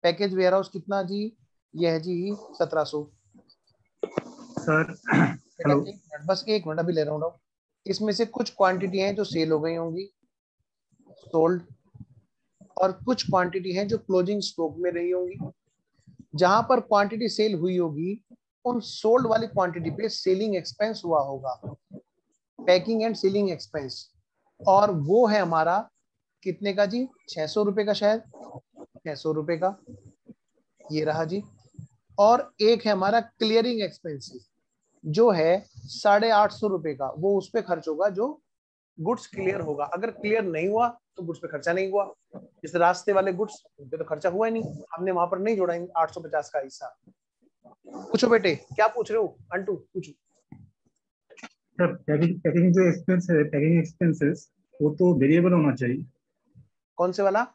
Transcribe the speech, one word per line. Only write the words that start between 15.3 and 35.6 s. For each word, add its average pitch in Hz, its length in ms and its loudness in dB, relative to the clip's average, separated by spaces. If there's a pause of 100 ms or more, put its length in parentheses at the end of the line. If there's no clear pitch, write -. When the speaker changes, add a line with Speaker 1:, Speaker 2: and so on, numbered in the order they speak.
Speaker 1:
जहां 185 280 4
पर 240 200 2
quantity 208 480 0
sale 214 240 0
हुई 180 240 -2
होगी, 170 420 -4 (440)
उन 240 160 -2
sold 233 460 2
वाली 226 220 2
quantity 170 420 -2
पे 208 200 -6
selling 196 460 0
expense 208 480 -6
हुआ 165 180 2
होगा, 135 380 -8 (960)
packing 185 440 2
and 220 140 -2
selling 196 340 0
expense, 143 460 -10 (640)
और 202 300 6 (120)
वो 208 240 4
है 208 140 4
हमारा 165 360 2 (680)
कितने 196 300 -4
का 202 140 2
जी? 240 200 -2 (220)
छह 156 180 -6
सौ 214 160 0
रुपए 208 220 0
का 208 100 0
शायद, 214 280 0 (760)
छह 156 180 -10
सौ 156 180 -4
रुपए 156 240 -2
का, 190 200 -2 (1040)
ये 151 240 -4
रहा 156 200 -2
जी। 185 180 -6 (760)
और 226 320 4 (120)
एक 220 240 4
है 214 60 2
हमारा 202 280 2
clearing 226 600 0
expenses, 147 640 -12 (560)
जो 202 280 4
है 170 360 2